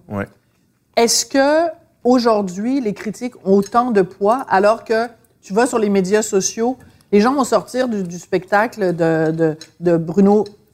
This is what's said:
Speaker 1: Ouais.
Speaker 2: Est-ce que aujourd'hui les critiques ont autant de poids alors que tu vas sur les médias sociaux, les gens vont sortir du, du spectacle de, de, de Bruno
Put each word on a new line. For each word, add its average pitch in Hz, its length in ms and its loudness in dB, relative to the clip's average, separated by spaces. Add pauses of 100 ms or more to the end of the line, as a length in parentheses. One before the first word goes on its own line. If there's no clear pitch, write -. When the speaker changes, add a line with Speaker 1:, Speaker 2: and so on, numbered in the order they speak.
Speaker 1:
Ouais. 101 180 -6 (680)
Speaker 2:
Est-ce - 280 0
que 302 440 0 (340)
aujourd'hui 226 760 0
les 208 120 -4
critiques 240 420 -10 (100)
ont 196 120 2
autant 240 340 0
de 202 100 4
poids 208 480 -2
alors 214 340 2
que 226 240 -2 (340)
tu - 120 -14
vas 202 120 2
sur 240 140 -2
les 208 100 0
médias 196 320 2
sociaux, 226 560 -2 (340)
les 202 100 6
gens 254 120 2
vont 277 120 0
sortir 247 420 -2
du, 208 160 -4
du 175 160 -10
spectacle 196 760 -2
de, 160 360 0
de, 160 260 -2 (220)
de 170 180 2
Bruno 196 460 2 (300)